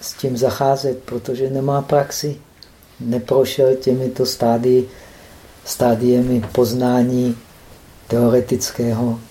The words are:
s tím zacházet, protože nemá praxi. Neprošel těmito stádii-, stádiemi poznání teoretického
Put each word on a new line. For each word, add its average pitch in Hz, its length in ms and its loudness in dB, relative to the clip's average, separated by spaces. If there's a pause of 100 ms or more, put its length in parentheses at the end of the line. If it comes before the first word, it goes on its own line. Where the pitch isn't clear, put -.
s - 120 -12
tím 127 240 -4
zacházet, 135 680 0
protože 127 460 -4
nemá 139 320 -2
praxi. 143 540 -2 (640)
Neprošel 131 760 2
těmito 127 520 -2
stádii-, 120 600 2 (760)
stádiemi 123 880 2
poznání 123 840 0 (720)
teoretického 120 1120 0 (100)